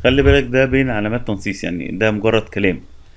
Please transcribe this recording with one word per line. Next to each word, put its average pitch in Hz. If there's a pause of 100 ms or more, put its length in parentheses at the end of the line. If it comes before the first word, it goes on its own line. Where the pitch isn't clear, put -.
خلي 135
بالك 139
ده 127
بين 131
علامات 107
تنصيص، 101
يعني 87
ده 107
مجرد 107
كلام. 98 (360)